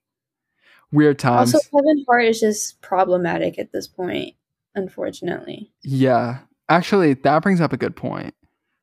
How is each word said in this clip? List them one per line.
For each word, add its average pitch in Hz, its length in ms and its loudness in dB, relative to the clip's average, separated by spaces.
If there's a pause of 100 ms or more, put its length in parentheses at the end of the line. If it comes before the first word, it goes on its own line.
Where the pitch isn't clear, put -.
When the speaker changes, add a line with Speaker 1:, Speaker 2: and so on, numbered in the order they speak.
(920)
Speaker 1:
Weird 147 280 4
times. 123 340 2
Speaker 2:
Also, 294 180 2
Kevin 285 360 2
Hart 240 180 2
is 226 140 0
just - 420 -4
problematic 175 760 -2
at - 120 -10
this - 160 -10
point, - 480 -8 (400)
unfortunately. 190 960 -10 (120)
Speaker 1:
Yeah. 131 560 0 (300)
Actually, 170 460 2
that 151 280 0
brings 185 180 2
up 143 120 0
a 123 40 -4
good - 180 -6
point. - 380 -10 (500)